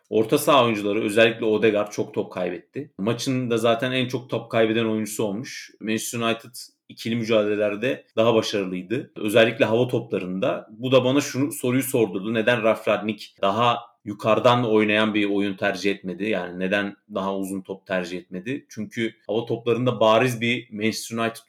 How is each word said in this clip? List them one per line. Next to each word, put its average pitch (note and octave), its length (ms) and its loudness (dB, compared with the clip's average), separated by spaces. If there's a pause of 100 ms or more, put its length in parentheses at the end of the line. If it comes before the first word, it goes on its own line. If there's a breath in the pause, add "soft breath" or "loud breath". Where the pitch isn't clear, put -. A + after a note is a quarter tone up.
orta A2 280 2
saha C#3+ 280 4
oyuncuları, G#2 380 0
özellikle A2+ 420 2
Odegaard G#2 460 2
çok - 220 -6
top G#2 180 -4
kaybetti. F2+ 640 -8
Maçın A#2+ 520 -2
da A#2 80 2
zaten A#2 340 2
en B2+ 160 0
çok B2 220 -6
top - 220 -6
kaybeden A2+ 340 2
oyuncusu A2 380 -2
olmuş. G#2+ 560 -6
Manchester A2 400 -4
United A2+ 320 -4 (380)
ikili A#2 260 -6
mücadelelerde G#2+ 920 0 (100)
daha A2+ 200 4
başarılıydı. G2+ 800 -2
Özellikle A2+ 500 4
hava A2+ 220 2
toplarında. G#2 800 -4
Bu A#2 220 -6
da B2+ 120 6
bana C3+ 180 2
şunu, C#3 300 -4
soruyu B2+ 320 -2
sordurdu. G#2+ 500 -2
Neden A2+ 300 2
Ralf A2 240 0
Rangnick G#2 380 -2 (160)
daha A2+ 360 2 (280)
yukarıdan A2 640 2
oynayan G#2+ 420 4
bir G#2 120 2
oyun G2+ 280 0
tercih G2 380 -2
etmedi? F#2 340 -8
Yani F2+ 340 -4
neden G2 360 -2 (200)
daha G2 220 -2
uzun F#2+ 240 -6
top - 260 -12
tercih F2+ 300 -4
etmedi? F#2+ 520 -10
Çünkü A2 440 -6 (140)
hava A2 180 -2
toplarında A#2 540 -2
bariz A2+ 420 4
bir A#2+ 300 -2
Manchester G#2+ 460 -4
United A2+ 320 -4